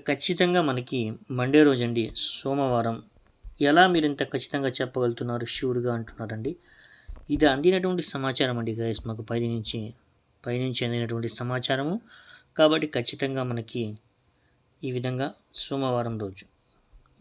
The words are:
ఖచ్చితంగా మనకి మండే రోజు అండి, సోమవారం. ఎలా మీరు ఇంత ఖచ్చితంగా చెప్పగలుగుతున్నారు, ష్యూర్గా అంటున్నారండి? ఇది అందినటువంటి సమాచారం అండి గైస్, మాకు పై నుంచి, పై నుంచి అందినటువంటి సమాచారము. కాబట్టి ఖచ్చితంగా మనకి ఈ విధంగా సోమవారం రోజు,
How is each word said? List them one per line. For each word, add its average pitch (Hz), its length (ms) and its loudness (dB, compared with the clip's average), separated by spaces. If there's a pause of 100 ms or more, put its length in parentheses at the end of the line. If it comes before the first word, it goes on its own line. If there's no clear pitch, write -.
ఖచ్చితంగా 175 580 2
మనకి 127 320 -2 (380)
మండే 131 300 8
రోజు 127 180 4
అండి, 117 180 2 (220)
సోమవారం. 123 720 0 (720)
ఎలా 170 140 8 (100)
మీరు 156 160 4
ఇంత 139 140 -2 (100)
ఖచ్చితంగా 139 440 -2
చెప్పగలుగుతున్నారు, 120 680 -2 (100)
ష్యూర్గా 123 420 0
అంటున్నారండి? 110 540 -6 (840)
ఇది 143 180 4
అందినటువంటి 180 580 2
సమాచారం 131 500 0
అండి 113 160 -2
గైస్, 113 320 -2
మాకు 110 220 -8
పై 117 140 0
నుంచి, 117 360 -4 (640)
పై 120 180 -4
నుంచి 127 240 -4
అందినటువంటి 117 520 -2
సమాచారము. 131 560 -2 (640)
కాబట్టి 156 360 0
ఖచ్చితంగా 135 560 -4
మనకి 117 320 -6 (1040)
ఈ 127 100 -4
విధంగా 127 320 -4 (360)
సోమవారం 123 580 -2
రోజు, 95 240 -10 (720)